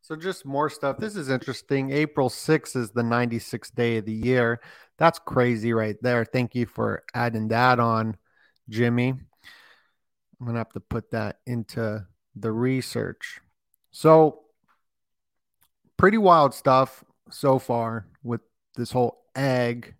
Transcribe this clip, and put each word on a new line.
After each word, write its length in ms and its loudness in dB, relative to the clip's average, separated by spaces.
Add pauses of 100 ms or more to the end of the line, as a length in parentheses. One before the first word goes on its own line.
So 120 -10
just 280 -8
more 240 -2
stuff. 300 -4
This 180 -8
is 140 -6
interesting. 600 -4
April 380 0
sixth 480 -2
is 140 -4
the 120 -2
ninety-sixth 720 -4
day 220 0
of 80 -4
the 80 -6
year. 480 0 (380)
That's 200 4
crazy 540 0
right 300 -2
there. 240 0
Thank 280 -2
you 120 -2
for 380 -4 (100)
adding 340 -2
that 320 4
on, 380 0 (500)
Jimmy. 400 0
I'm 1400 -14
gonna 120 -4
have 160 -8
to 60 -10
put 320 -8
that 340 -6
into 600 -6 (300)
the 160 -4
research. 880 -4 (520)
So 480 6 (1600)
pretty 220 4
wild 340 6
stuff 500 2 (280)
so 280 2
far 480 -4 (160)
with 200 -6 (340)
this 160 -8
whole 300 0 (120)
egg 640 -2